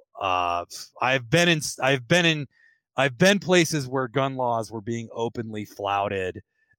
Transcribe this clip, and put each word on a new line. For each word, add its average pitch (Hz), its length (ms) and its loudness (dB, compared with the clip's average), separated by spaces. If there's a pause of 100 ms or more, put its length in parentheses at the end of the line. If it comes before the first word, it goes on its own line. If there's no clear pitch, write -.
(200)
uh, 87 480 0
f-, - 220 -18 (100)
I've 123 300 -2
been 175 180 4
in 165 100 2
s-, - 220 -8
I've 131 280 0
been 170 180 4
in, 151 220 0 (480)
I've 131 200 0
been 190 220 6
places 165 480 2
where 131 220 -2
gun 135 260 -2
laws 117 380 -2
were 113 80 -8
being 117 320 -6
openly 110 520 -6
flouted, 101 800 -2 (360)